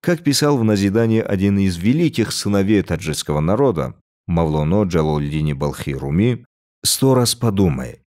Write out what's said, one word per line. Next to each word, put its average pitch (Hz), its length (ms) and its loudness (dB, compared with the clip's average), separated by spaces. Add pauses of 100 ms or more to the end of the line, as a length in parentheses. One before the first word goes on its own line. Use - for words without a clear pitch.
Как 170 240 -2
писал 147 320 2
в 113 80 0
назидание 110 580 2
один 98 360 0
из 95 180 0
великих 120 560 0
сыновей 101 500 0
таджикского 76 580 -4
народа, 87 600 -2 (260)
Мавлоно 82 580 0
Джалалуддине 76 720 -2
Балхи 69 360 -6
Руми, 85 560 -2 (360)
"Сто - 320 2
раз 120 200 2
подумай 85 640 -2 (100)